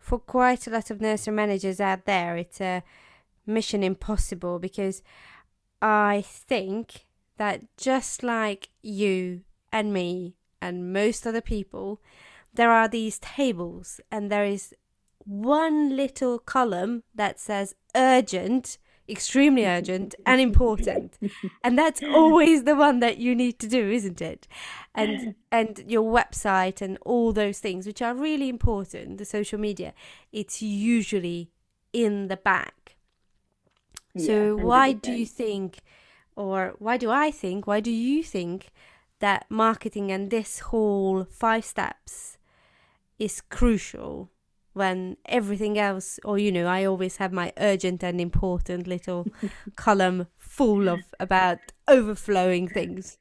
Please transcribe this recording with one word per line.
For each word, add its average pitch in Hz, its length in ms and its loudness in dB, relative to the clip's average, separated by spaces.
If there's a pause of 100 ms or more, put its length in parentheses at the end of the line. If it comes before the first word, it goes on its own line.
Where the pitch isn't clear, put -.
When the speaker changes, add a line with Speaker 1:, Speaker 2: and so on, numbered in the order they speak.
Speaker 1:
for - 180 -2
quite 247 480 0
a 233 40 -12
lot 220 200 -6
of 208 100 -8
nursery 214 340 -2
managers 196 460 -2
out 190 260 -2
there, 175 300 -2
it's 175 240 -10
a 185 220 -4 (640)
mission 214 360 -2
impossible, 185 760 -2
because 190 440 -6 (800)
I 208 440 2
think 208 800 -6 (320)
that 208 260 -4 (140)
just - 460 -2
like 220 480 -4 (120)
you 190 600 -2 (280)
and 214 220 -2
me 180 440 -4 (260)
and 180 300 -6
most 214 340 0
other 226 160 -4
people, 202 580 -8 (540)
there 233 160 4
are 226 180 6
these 220 300 -4
tables 175 840 -4 (100)
and 208 200 -6
there 208 160 2
is 202 280 -6 (440)
one 285 760 0
little 262 440 -2
column 226 640 -2 (120)
that 208 240 -2
says 196 360 -6 (200)
urgent, 254 840 2 (280)
extremely 254 600 4
urgent 185 480 -2 (100)
and 254 160 4
important. 226 800 2 (220)
Speaker 2:
<laughs> - 220 -10
Speaker 1:
And 247 160 2
that's 320 240 2
always 311 640 8
the 294 120 6
one 285 240 6
that 233 180 2
you 240 160 0
need 240 240 0
to 220 100 -8
do, 220 220 2
isn't 196 320 -2
it? - 260 -10 (460)
And, 220 480 -4
Speaker 2:
<laughs> - 100 -8
Speaker 1:
and 220 340 0
your 220 240 0
website 190 680 0
and 190 240 -6
all 226 300 2
those 202 240 0
things, 185 280 -6
which 208 140 -10
are 247 140 -2
really 277 340 -2
important, 202 680 -4
the 208 80 -12
social 208 340 -6
media, 190 320 -6 (400)
it's - 300 -8
usually 202 880 -2 (420)
in 208 360 0
the 190 100 -6
back. - 580 -4 (1200)
So 208 400 2
Speaker 2:
Yeah, 214 80 -4
Speaker 1:
why 262 280 6
do 240 180 -6
you 247 60 -4
Speaker 2:
hundred 233 140 -4
percent. - 60 -20
Speaker 1:
think, 196 420 -6 (580)
or 190 420 -4
why 226 180 -2
do 233 140 -2
I 294 220 2
think, 196 340 -6
why 208 140 2
do 220 100 -4
you 247 320 0
think 185 480 -6 (480)
that 202 320 0
marketing 214 600 0
and 196 180 -4
this 220 300 -4
whole 196 640 0
five 226 400 -2
steps - 760 -10 (800)
is 214 220 -6
crucial 185 880 -2 (420)
when 185 440 -2 (100)
everything 208 520 -2
else, 196 460 -2
or, 208 140 0
you 208 140 2
know, 175 140 0
I 185 180 0
always 185 320 -2
have 190 160 -4
my 185 260 -4
urgent 190 460 0
and 175 160 -2
important 180 640 -2
little 180 400 -6 (260)
<laughs> - 240 -18
column 185 500 2 (100)
full 208 520 2
of 175 120 0 (180)
about 185 400 2 (300)
overflowing 196 800 4
things? 180 520 -8